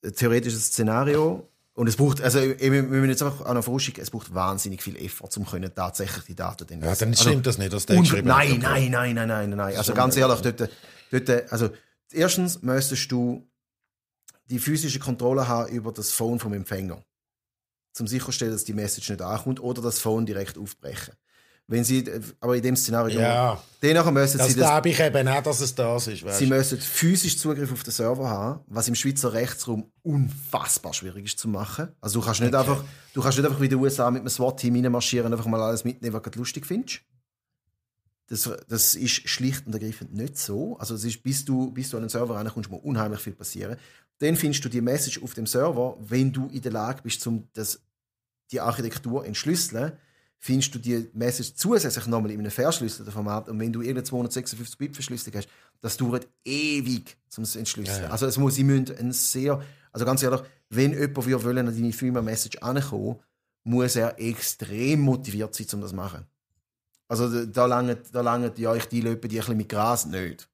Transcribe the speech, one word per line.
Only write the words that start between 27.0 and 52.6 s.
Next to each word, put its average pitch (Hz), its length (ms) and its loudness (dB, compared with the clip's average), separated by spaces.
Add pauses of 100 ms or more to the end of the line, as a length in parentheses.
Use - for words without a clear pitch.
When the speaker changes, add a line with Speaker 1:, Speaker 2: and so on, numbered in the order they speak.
Speaker 1:
Zugriff 143 340 -2
auf 120 120 -6
den 117 80 -8
Server 127 380 0
haben, 110 380 -4
was 113 200 -2
im 120 80 0
Schweizer 135 380 0
Rechtsraum 113 580 -4 (120)
unfassbar - 880 -2
schwierig 95 320 -8
ist - 140 -6
zu - 100 -6
machen. 104 400 -4 (120)
Also 107 180 0
du 113 60 -2
kannst 110 160 2
nicht 120 140 4
Speaker 2:
Okay. 135 140 4
Speaker 1:
einfach, 139 140 2 (300)
du 135 80 -2
kannst 131 160 4
nicht 139 100 4
einfach 143 140 0
wie 139 40 6
in 135 60 4
den 131 80 4
U 135 60 4
S 135 140 2
A 123 100 4
mit 123 120 0
einem 120 80 -8
swat-Team 123 460 2
reinmarschieren 120 520 2
und 113 60 0
einfach 113 160 -2
mal 113 120 2
alles 110 220 0
mitnehmen, 120 300 -4
was 107 80 -4
du - 80 -10
gerade 107 100 -10
lustig 127 260 -6
findest. - 360 -6 (1300)
Das, 113 220 -4 (200)
das - 260 2
ist - 340 -2
schlicht 135 380 -2
und 110 60 -6
ergreifend 107 400 -8
nicht 127 240 -6
so. 143 400 -6
Also 110 180 -8
es 104 80 -8
ist, 113 180 -4
bis 139 220 -2
du, 131 280 0
bis 127 180 -6
du 117 80 -6
an 113 60 -4
den 113 60 -6
Server 117 260 -2
reinkommst, 104 360 -6
muss 92 120 -12
unheimlich 110 360 -2
viel 101 140 -10
passieren. 101 440 -10 (440)
Dann 156 140 4
findest 143 280 0
du 127 60 -4
die 117 120 -2
Message 135 420 -2
auf 123 100 -12
dem 113 140 -6
Server, 127 520 0
wenn 127 320 0
du 131 160 -4
in 131 140 -10
der 120 100 -6
Lage 110 300 -4
bist, - 200 -6
zum 113 320 -4
das, - 280 -6 (680)
die 127 100 -4
Architektur 117 640 -4
entschlüsseln, 147 680 -2 (440)
findest 135 380 0
du 120 40 -8
die 117 340 -2
Message 117 420 -2
zusätzlich 160 500 0
nochmal 113 240 0
in 107 100 -8
einem 104 120 -6
verschlüsselten 117 600 -2